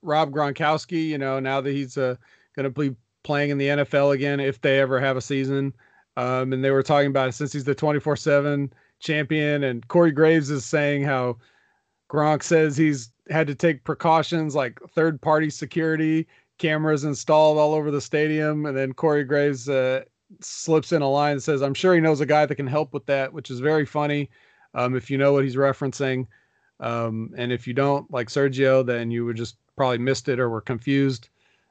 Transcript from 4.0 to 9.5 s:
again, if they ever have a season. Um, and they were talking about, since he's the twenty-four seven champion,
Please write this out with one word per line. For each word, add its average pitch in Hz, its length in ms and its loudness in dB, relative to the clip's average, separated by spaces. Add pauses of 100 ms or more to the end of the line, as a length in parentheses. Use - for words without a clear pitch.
again, 139 300 -2
if 135 200 -4
they 135 200 2
ever 131 180 2
have 135 180 0
a 131 60 -6
season. 139 500 -2 (440)
Um, 127 360 -2
and 131 120 -2
they 135 60 2
were 135 120 2
talking 143 260 2
about, 131 260 0
since 147 180 -6
he's 143 120 -6
the 139 100 0
twenty-four 147 420 -2
seven 143 560 0 (260)
champion, 147 680 -2